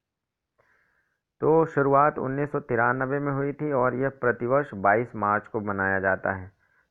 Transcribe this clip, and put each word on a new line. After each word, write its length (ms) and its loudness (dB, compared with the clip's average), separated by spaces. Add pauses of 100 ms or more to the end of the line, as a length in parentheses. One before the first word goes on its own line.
(1400)
तो 260 4
शुरुआत 520 2
उन्नीस 340 -4
सौ 80 -4
तिरानवे 580 0
में 140 -4
हुई 200 -4
थी 200 -6
और 220 0
यह 140 -2
प्रतिवर्ष 640 -2
बाईस 420 2
मार्च 300 0
को 140 -6
मनाया 400 0
जाता 320 0
है। 160 -8 (420)